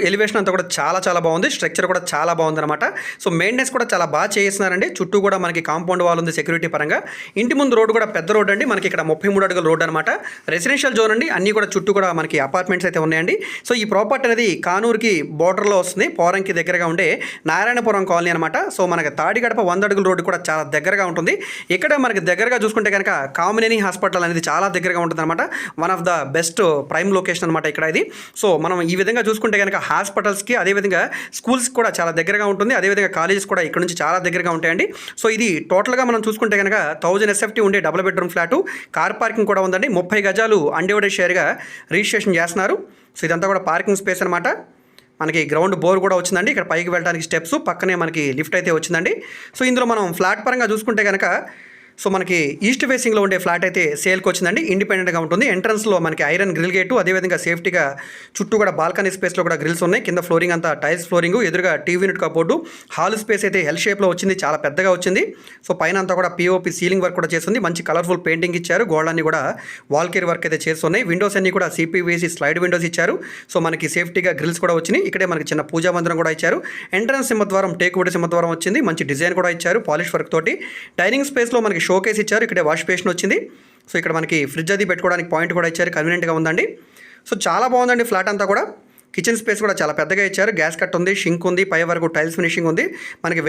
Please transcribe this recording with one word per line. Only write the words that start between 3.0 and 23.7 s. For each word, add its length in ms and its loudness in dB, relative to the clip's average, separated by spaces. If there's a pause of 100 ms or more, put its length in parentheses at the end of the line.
So, 20 2 (140)
మెయింటెనెన్స్ 360 0
కూడా 180 0
చాలా 120 2 (100)
బాగా 200 0
చేస్తున్నారండి. 520 0 (120)
చుట్టూ 160 0 (100)
కూడా 200 2
మనకి 240 -2
కాంపౌండ్ 380 0
వాల్ 160 2
ఉంది 160 -4
సెక్యూరిటీ 340 -2
పరంగా. 200 0 (460)
ఇంటి 180 2
ముందు 180 4
రోడ్డు 180 4
కూడా 200 2
పెద్ద 200 -4
రోడ్డు 180 4
అండి, 180 0
మనకి 180 0
ఇక్కడ 200 -2
ముప్పై 240 0
మూడు 120 4
అడుగుల 220 2
రోడ్డు 180 4
అనమాట. 240 0 (440)
రెసిడెన్షియల్ 440 0
జోన్ 160 4
అండి, 220 0
అన్నీ 220 2
కూడా 160 2
చుట్టూ 240 0
కూడా 200 4
మనకి 280 0
అపార్ట్మెంట్స్ 440 0
అయితే 160 0
ఉన్నాయండి. 300 2 (320)
So, 140 0
ఈ 100 -2
ప్రాపర్టీ 360 2
అనేది 200 2 (180)
కానూరుకి 460 2 (280)
బోర్డర్లో 420 2
వస్తుంది, 240 0 (120)
పోరంకి 400 2
దగ్గరగా 360 0
ఉండే 120 2 (440)
నారాయణపురం 600 0
కాలనీ 240 2
అనమాట. 240 -2 (180)
So, 60 0 (120)
మనకి 260 -2
తాడిగడప 500 0
వంద 200 2
అడుగుల 200 2
రోడ్డు 200 0
కూడా 100 0 (100)
చాలా 160 0 (100)
దగ్గరగా 360 0
ఉంటుంది. 240 0 (420)
ఇక్కడ 140 0 (140)
మనకి 260 0
దగ్గరగా 340 2
చూసుకుంటే 300 0
కనుక 160 0 (280)
కామినేని 460 2